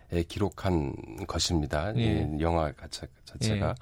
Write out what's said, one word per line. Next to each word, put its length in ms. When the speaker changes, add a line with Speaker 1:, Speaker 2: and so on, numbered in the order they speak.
Speaker 1:
에, 120
기록한 720
것입니다. 680
Speaker 2:
예. 320
Speaker 1:
이 40
영화 400
자체, 260
자체가. 460
Speaker 2:
예. 120